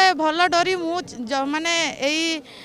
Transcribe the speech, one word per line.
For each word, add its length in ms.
ଭଲ 340
ଡୋରି 280
ମୁଁ 260
ଚ-, 220
ଜ-, 240
ମାନେ 280
ଏଇ, 420